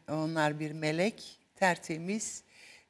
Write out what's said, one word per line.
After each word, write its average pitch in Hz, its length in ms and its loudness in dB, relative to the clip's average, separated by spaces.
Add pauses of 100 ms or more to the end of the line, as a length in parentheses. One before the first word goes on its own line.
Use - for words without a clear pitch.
(120)
onlar 156 480 2
bir 151 120 -4
melek, 160 680 -2 (160)
tertemiz. 175 880 0 (460)